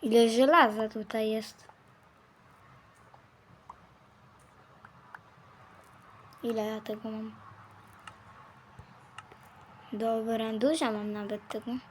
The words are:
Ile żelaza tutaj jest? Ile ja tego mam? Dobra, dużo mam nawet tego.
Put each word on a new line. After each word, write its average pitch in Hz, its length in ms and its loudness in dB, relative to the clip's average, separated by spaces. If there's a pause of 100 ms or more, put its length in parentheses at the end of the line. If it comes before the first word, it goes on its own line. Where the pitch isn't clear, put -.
Ile 233 260 6
żelaza 233 600 6
tutaj 220 420 -4
jest? 220 340 -6 (4000)
Ile 226 200 -2
ja 214 180 -6
tego 214 300 -10
mam? 220 220 -10 (2500)
Dobra, 226 600 -2
dużo 254 400 2
mam 208 200 -4
nawet 208 360 -8
tego. - 240 -8 (180)